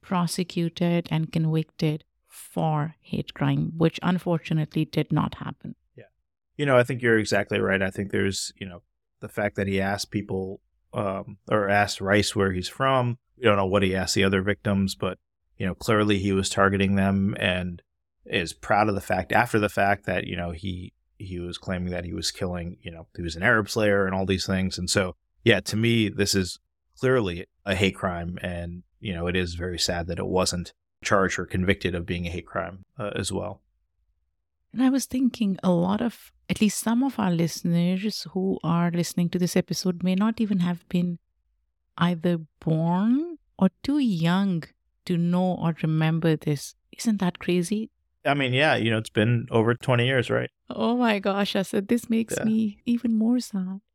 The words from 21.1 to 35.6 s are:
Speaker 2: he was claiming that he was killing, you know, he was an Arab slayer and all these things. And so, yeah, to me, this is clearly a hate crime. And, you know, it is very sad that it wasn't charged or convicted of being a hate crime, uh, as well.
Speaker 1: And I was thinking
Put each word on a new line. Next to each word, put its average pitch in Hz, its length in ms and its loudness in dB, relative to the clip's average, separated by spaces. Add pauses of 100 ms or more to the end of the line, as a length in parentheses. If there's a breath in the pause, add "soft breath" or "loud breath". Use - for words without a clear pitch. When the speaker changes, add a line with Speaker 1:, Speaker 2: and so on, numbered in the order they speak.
Speaker 2:
he 90 220 -10
was 87 180 -10
claiming 90 340 -4
that 87 140 -6
he 85 80 -8
was - 180 -4
killing, 87 500 -6
you 85 100 -12
know, 82 240 -18
he 90 60 -10
was 82 140 -6
an 85 80 -6
Arab 110 260 2
slayer 101 360 2
and 95 100 -2
all 95 100 0
these 95 200 0
things. 92 320 -2
And 90 120 -6
so, 92 260 0 (280)
yeah, 107 180 6
to - 140 -8
me, 113 340 2
this 98 260 -2
is 92 240 -2 (380)
clearly 107 500 0 (180)
a 98 100 0
hate 92 200 2
crime. 87 460 -6
And, 87 420 -8 (160)
you 104 140 -8
know, 85 140 -4
it 90 80 -2
is 87 200 -2
very 87 240 -6
sad 87 280 -2
that 87 120 -6
it 98 80 -4
wasn't 92 460 -2 (280)
charged 95 380 0
or 90 60 -6
convicted 92 500 0
of 85 100 -6
being 87 220 -4
a - 20 -4
hate 87 160 -8
crime, 92 380 -8 (160)
uh, 104 160 -6
as 95 160 -4
well. 95 300 -6 (1120)
Speaker 1:
And 226 100 0
I 262 60 6
was 262 160 0
thinking 233 580 0